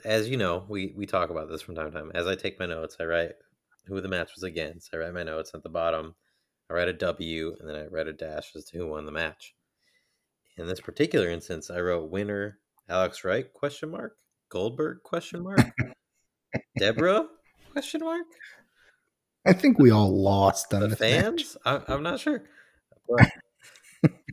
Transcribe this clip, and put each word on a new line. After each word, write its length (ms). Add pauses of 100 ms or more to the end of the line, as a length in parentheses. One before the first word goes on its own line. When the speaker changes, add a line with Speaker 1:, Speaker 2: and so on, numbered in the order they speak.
Speaker 1:
as 240
you 80
know, 320
we, 260
we 100
talk 260
about 180
this 120
from 140
time 160
to 60
time. 180
As 120
I 80
take 260
my 40
notes, 320
I 60
write 300 (540)
who 120
the 80
match 280
was 80
against. 500
I 60
write 140
my 100
notes 300
at 100
the 60
bottom. 460 (540)
I 60
write 120
a 60
W, 680
and 80
then 80
I 120
write 200
a 60
dash 420
as 120
to 100
who 100
won 180
the 60
match. 420 (1040)
In 80
this 140
particular 480
instance, 420
I 120
wrote 280
winner 500 (280)
Alex 380
Wright, 260
question 400
mark, 240 (320)
Goldberg, 560
question 400
mark, 160 (640)
Speaker 2:
<laughs> 540
Speaker 1:
Debra, 480 (480)
question 260
mark? 260 (1200)
Speaker 2:
I 60
think 240
we 140
all 200 (120)
lost 500
on 60
Speaker 1:
The 80
Speaker 2:
this 100
Speaker 1:
fans? 680
Speaker 2:
match. 240
Speaker 1:
I, 60
I'm 80
not 180
sure. 220 (680)
But, 1040 (220)